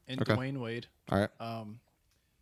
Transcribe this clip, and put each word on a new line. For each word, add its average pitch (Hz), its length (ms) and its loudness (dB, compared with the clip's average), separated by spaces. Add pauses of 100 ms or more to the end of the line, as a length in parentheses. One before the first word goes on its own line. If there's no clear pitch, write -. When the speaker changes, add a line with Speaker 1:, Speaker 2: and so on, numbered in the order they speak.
Speaker 1:
and 127 140 -2
Speaker 2:
Okay. - 120 6
Speaker 1:
Dwayne 131 260 0
Wade. 117 280 -6 (240)
Speaker 2:
All 98 80 6
right. 104 100 4 (100)
Speaker 1:
Um, 113 400 -8 (640)